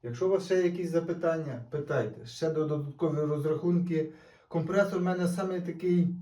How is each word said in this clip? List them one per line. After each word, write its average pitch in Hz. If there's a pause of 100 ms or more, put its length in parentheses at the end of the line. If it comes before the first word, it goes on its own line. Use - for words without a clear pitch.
Якщо 123
у 190
вас 185
ще 185
якісь 175
запитання, 160
питайте. 135
Ще -
до-, 156
додаткові 147
розрахунки. 156 (360)
Компресор 180
в 180
мене 180
саме 185
такий 175